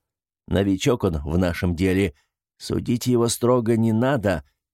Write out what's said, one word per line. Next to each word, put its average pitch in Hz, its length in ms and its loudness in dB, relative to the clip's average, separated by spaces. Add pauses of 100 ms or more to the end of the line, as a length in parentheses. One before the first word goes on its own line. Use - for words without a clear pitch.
(460)
Новичок 98 580 0
он 82 140 0
в 73 200 -2
нашем 87 380 0
деле». 92 380 0 (440)
Судить - 480 -4
его 117 220 2
строго 120 480 0
не 113 160 2
надо, 110 520 0 (300)